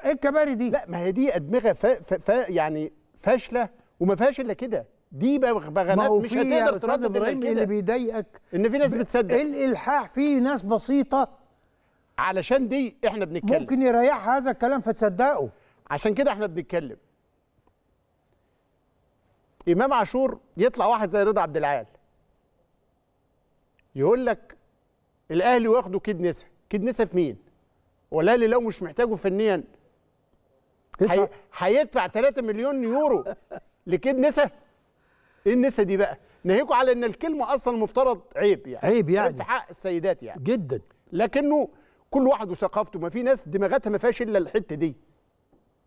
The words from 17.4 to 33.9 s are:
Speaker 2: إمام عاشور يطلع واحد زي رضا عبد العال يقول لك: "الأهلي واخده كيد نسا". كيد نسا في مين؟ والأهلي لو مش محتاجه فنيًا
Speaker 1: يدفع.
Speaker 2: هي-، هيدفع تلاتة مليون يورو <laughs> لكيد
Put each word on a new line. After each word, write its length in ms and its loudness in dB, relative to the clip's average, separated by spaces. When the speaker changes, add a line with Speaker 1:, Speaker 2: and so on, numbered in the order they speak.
Speaker 2:
إمام 260 2
عاشور 460 0
يطلع 280 0
واحد 240 0
زي 140 2
رضا 180 2
عبد 160 -2
العال 280 -2
يقول 300 2
لك: 320 -6
"الأهلي 360 2
واخده 320 0
كيد 220 -4
نسا". 240 -4
كيد 140 -4
نسا 220 -2
في 100 -4
مين؟ 220 0
والأهلي 360 4
لو 140 2
مش 220 -4
محتاجه 320 -2
فنيًا 480 0
Speaker 1:
يدفع. 120 2
Speaker 2:
هي-، 60 -2
هيدفع 500 0
تلاتة 340 0
مليون 420 -2
يورو 420 0
<laughs> 320 -20
لكيد 280 0